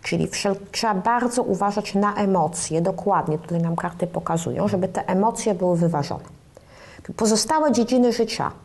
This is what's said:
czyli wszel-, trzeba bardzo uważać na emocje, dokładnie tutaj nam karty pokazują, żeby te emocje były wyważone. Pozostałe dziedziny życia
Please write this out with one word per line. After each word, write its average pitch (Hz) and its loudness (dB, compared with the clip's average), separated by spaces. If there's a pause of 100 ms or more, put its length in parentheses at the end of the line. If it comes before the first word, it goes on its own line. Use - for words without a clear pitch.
czyli 160 -2
wszel-, - -2 (160)
trzeba 220 0
bardzo 233 0
uważać 202 0
na 202 2
emocje, 170 0
dokładnie 180 0
tutaj 170 -4
nam 170 0
karty 175 -4
pokazują, 165 -2
żeby 190 0
te - -4
emocje 190 0
były 180 2
wyważone. 165 0 (920)
Pozostałe 262 2
dziedziny 240 4
życia 226 -2 (140)